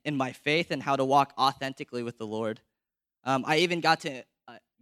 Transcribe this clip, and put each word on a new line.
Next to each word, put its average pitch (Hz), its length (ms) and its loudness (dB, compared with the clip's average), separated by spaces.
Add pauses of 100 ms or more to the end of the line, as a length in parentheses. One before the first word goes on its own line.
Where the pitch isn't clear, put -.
in 151 120 -2
my 131 160 -2
faith 156 400 -2
and 202 100 -4
how 139 140 0
to 135 100 2
walk 139 320 4
authentically 135 640 -2
with 117 140 -8
the 113 80 -10
Lord. 110 340 -4 (640)
Um, 131 220 0
I 156 140 2
even 175 220 2
got 160 200 4
to, 135 220 -10 (240)
uh, 120 80 -18 (260)